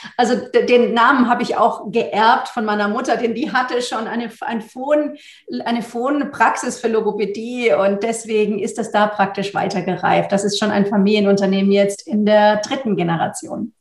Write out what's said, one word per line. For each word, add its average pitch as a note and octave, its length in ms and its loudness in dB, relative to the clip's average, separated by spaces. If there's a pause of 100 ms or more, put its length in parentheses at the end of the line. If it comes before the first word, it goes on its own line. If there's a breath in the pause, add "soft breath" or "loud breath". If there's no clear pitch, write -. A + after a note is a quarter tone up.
(180 loud breath)
Also A3+ 180 4
d-, - 300 2
den A3+ 280 4
Namen A#3+ 360 4
habe A#3+ 140 2
ich - 120 -2
auch A3 360 0
geerbt A3+ 580 2
von A3 160 -4
meiner G#3 240 0
Mutter, B3 260 0
denn A#3 180 -2
die A#3+ 200 -4
hatte B3+ 280 0
schon A3+ 240 -6
eine, A#3 240 -6 (120)
ein A3+ 200 -6
Phon-, D4 560 -2 (460 loud breath)
eine A#3+ 180 -2
Phon-Praxis B3+ 1000 0
für A3+ 100 -2
Logopädie A3 840 -2
und G3 320 0
deswegen G#3+ 560 -2
ist A3+ 180 -6
das A3 140 -6
da G#3 160 2
praktisch G3 480 -4
weitergereift. F3 760 -2
Das G3+ 100 0
ist G3+ 160 -2
schon G#3 120 0
ein G3+ 140 2
Familienunternehmen G3 840 2
jetzt G3+ 340 2
in G#3+ 200 0
der G#3 320 6
dritten A3 400 -2
Generation. E3 840 -4